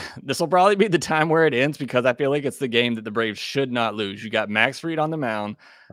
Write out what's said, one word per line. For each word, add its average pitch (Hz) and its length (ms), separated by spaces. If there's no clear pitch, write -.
<laughs> - 200
this 135 160
will 170 80
probably 185 260
be 208 140
the 170 100
time 156 300
where 160 180
it 139 80
ends 139 240
because 123 280
I 127 60
feel 139 180
like 143 140
it's 131 140
the 139 80
game 117 300
that 110 80
the 110 80
Braves 110 260
should 135 320
not 117 240
lose. 104 300
You 110 60
got 107 200
Max 113 300
Fried 165 180
on 156 120
the 160 60
mound. 110 380